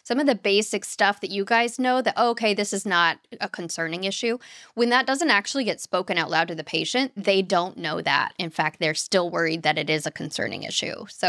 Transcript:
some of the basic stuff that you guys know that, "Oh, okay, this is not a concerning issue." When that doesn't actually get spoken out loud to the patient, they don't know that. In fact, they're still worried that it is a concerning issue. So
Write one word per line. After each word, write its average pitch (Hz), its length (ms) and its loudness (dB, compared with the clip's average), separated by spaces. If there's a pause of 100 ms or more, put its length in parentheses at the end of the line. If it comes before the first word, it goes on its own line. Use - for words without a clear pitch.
some 240 140 -2
of 294 80 2
the 269 100 4
basic 208 500 0
stuff 202 340 0
that 180 120 -10
you 196 120 -2
guys 233 340 0
know 254 240 2
that, 233 140 0
"Oh, 240 160 4
okay, 226 220 0
this 202 180 -2
is 196 140 -4
not 170 320 4 (240)
a 202 80 -4
concerning 170 560 -6
issue." 226 320 -2 (360)
When 233 160 2
that 254 160 4
doesn't 269 240 2
actually 220 360 2
get 180 160 -2
spoken 180 360 -2
out 160 140 0
loud 165 160 2
to 170 80 -8
the 160 80 -6
patient, 202 540 -2
they 196 240 2
don't 180 360 0
know 170 240 -4
that. 139 380 0
In 170 120 -6
fact, 156 280 -2
they're 160 160 0
still 180 340 0
worried 165 340 0
that 156 140 2
it 151 120 -2
is 156 180 0
a 151 40 -4
concerning 110 520 -6
issue. - 460 -6
So - 200 -2